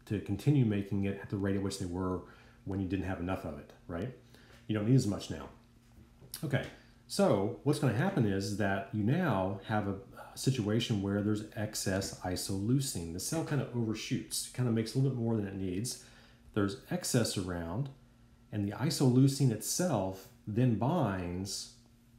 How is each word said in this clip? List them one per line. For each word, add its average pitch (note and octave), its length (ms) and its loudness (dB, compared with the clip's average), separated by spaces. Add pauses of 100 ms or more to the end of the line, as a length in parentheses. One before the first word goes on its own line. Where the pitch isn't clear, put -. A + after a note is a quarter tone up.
to G2+ 160 -4
continue C3 460 2
making G2+ 380 0
it G2 180 -2
at - 80 -12
the G#2+ 60 -4
rate G2 200 0
at G2 60 -2
which G2 160 -4
they F#2 80 -6
were F#2 340 -2 (440)
when G2+ 160 -4
you F#2 60 -2
didn't F#2 200 -2
have F#2 120 -4
enough F2 280 -4
of D2 120 -8
it, - 140 -18 (140)
right? F#2 280 -6 (520)
You G#2+ 80 0
don't G#2 120 0
need B2 80 6
as A#2 120 6
much G2 240 -2
now. D2 180 -10 (960)
Okay, C3+ 220 0 (400)
so A#2 560 2
what's C#3+ 160 2
gonna A#2+ 160 2
happen D3 320 4
is G2 320 0
that G2 340 0
you G#2+ 120 0
now G#2 640 2
have G#2+ 200 0
a G2 80 -2 (380)
situation A2 680 0
where G2 220 0
there's G#2 220 0 (120)
excess G2 640 -2
isoleucine. F#2+ 960 -2
The F#2 60 -6
cell D#3+ 240 -2
kinda D3 300 -2
overshoots, - 720 -4
kinda B2 220 -2
makes A2+ 240 0
a C3 40 0
little C3+ 140 2
bit A#2+ 100 -4
more A2+ 140 0
than G2+ 100 -2
it F#2+ 80 -8
needs. F#2+ 500 -4 (480)
There's G2+ 240 0 (140)
excess - 480 0
around, F2+ 500 -2 (640)
and G#2 180 -2
the G2+ 80 -6
isoleucine C3+ 720 6
itself A2 800 0 (180)
then A2+ 280 4
binds G2 1000 -2 (420)